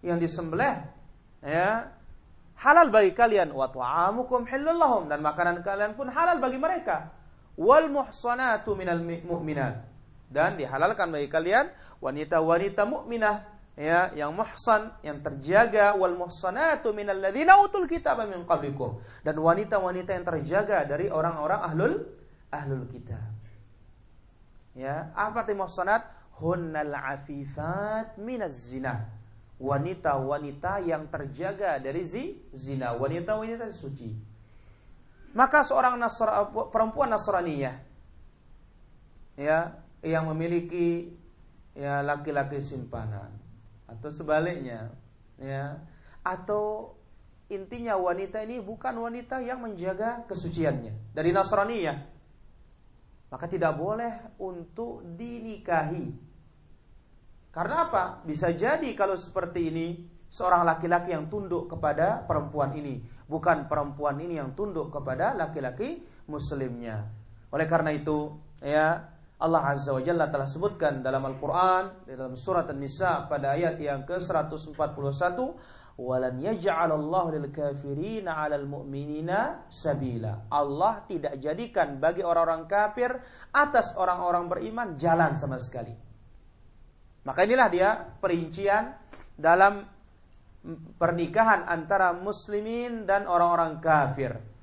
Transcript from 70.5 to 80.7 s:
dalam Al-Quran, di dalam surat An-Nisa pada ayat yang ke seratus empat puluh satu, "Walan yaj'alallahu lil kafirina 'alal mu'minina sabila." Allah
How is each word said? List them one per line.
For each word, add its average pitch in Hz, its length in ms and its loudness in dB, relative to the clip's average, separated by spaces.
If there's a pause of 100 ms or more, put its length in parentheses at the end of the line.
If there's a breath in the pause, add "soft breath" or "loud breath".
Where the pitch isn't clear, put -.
dalam 135 240 0
Al-Quran, 180 800 2
di 131 80 -14
dalam 131 240 -8
surat 175 320 0
An-Nisa 143 560 -2
pada 139 320 0
ayat 170 240 0
yang 139 240 -4
ke 180 160 -4
seratus 156 480 -2
empat 151 240 -2
puluh 139 160 -2
satu, 180 480 -2 (400 loud breath)
"Walan 127 400 -2
yaj'alallahu 165 960 0
lil 143 160 -6
kafirina 151 880 -4
'alal 147 320 -2
mu'minina 151 960 -4
sabila." 120 880 -4
Allah 147 560 2